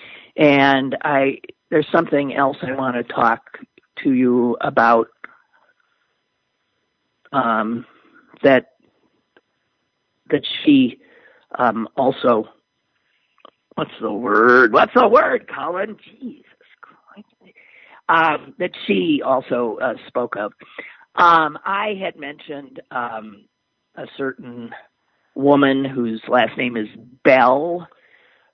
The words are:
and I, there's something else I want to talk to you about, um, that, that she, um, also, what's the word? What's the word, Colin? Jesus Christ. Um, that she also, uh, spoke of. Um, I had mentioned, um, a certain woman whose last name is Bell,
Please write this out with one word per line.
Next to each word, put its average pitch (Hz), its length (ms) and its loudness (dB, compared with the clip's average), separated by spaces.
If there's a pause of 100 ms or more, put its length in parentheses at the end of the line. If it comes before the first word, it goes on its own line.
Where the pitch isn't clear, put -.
(380)
and 139 640 2
I, 139 380 0 (300)
there's 151 220 0
something 143 440 0
else 139 260 0
I 131 120 -6
want 131 220 -4
to 120 80 -4
talk - 560 -4 (440)
to 143 80 0
you 123 500 2
about, 117 460 2 (2250)
um, 113 540 -2 (580)
that, 127 280 4 (1600)
that 147 160 -2 (180)
she, 135 360 4 (580)
um, 113 300 -2 (100)
also, 127 500 0 (1300)
what's 156 160 -8 (100)
the 110 120 -6
word? 113 580 4
What's - 220 2
the 247 140 4
word, 262 460 2
Colin? 180 440 -8 (220)
Jesus 233 260 -16 (360)
Christ. - 460 -20 (800)
Um, 160 520 0
that 180 120 -4 (140)
she 175 380 0
also, 123 580 -2
uh, 123 140 -4 (120)
spoke 120 300 -6
of. 101 160 -8 (640)
Um, 165 500 2
I 202 360 -6
had 175 140 -8
mentioned, 143 640 -16 (100)
um, 110 540 -10 (500)
a 139 120 -14 (100)
certain 120 560 -10 (640)
woman 139 480 4
whose 120 440 -6
last 113 300 0
name 123 200 -6
is 107 100 -6 (360)
Bell, 143 640 2 (680)